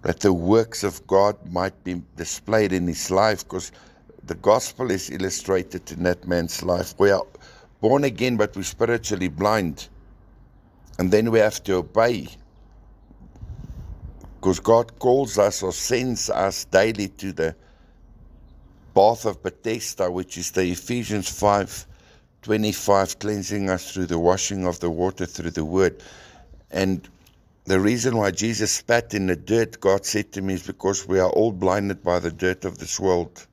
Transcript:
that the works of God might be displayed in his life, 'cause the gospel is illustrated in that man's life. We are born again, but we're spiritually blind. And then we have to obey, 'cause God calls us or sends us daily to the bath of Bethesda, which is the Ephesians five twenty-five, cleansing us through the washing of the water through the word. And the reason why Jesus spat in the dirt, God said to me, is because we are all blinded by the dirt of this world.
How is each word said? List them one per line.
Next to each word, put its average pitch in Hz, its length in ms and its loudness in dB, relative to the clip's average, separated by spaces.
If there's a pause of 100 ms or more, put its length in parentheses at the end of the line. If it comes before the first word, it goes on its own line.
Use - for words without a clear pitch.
that - 160 -2
the 101 120 4
works 101 520 2
of 95 240 -6
God 101 280 4 (160)
might 90 320 -4
be 87 200 -8 (120)
displayed 101 560 -2
in 90 160 0
his 80 220 -6
life, 98 380 2
'cause - 240 -10 (540)
the 85 100 -8
gospel 113 560 2
is 95 180 -4
illustrated 92 800 -4
in 85 120 -6
that 90 240 0
man's 85 340 -2
life. 90 360 -2
We 98 140 6
are 95 140 2 (560)
born 131 220 4
again, 120 340 0
but 104 180 0
we're 98 80 -8
spiritually 113 640 -2
blind. 87 600 -2 (1080)
And 92 140 0
then 110 200 4
we 113 80 4
have 104 240 2
to 98 120 0
obey, 101 540 0 (2000)
'cause 92 200 2
God 113 400 4
calls 123 380 2
us 104 260 2
or 90 100 -4
sends 123 560 -2
us 95 360 -2
daily 101 440 2
to 95 240 -10
the 80 220 -2 (1400)
bath 107 320 4
of 101 160 -4
Bethesda, 104 680 -4
which 90 260 -8
is 87 140 -8
the 92 200 2
Ephesians 107 560 -4
five 101 600 0 (540)
twenty-five, 104 760 0
cleansing 101 500 -4
us 92 240 -4
through 92 140 -4
the 82 120 0
washing 92 460 0
of 87 140 -2
the 87 100 -2
water 90 360 -2
through 85 260 -8
the 80 140 -4
word. 90 360 0 (680)
And 95 360 -2 (580)
the 95 140 4
reason 117 380 2
why 101 140 2
Jesus 107 400 -2
spat 117 420 0
in 98 140 0
the 87 80 2
dirt, 113 440 -2
God 98 260 2
said - 260 -4
to 98 100 -8
me, 95 140 -2
is 87 100 -8
because 95 420 -4
we 92 120 2
are 92 100 4
all 110 220 2
blinded 95 520 -2
by 87 160 0
the 85 120 -4
dirt 92 340 -4
of - 120 -8
this - 220 -10
world. 90 540 -2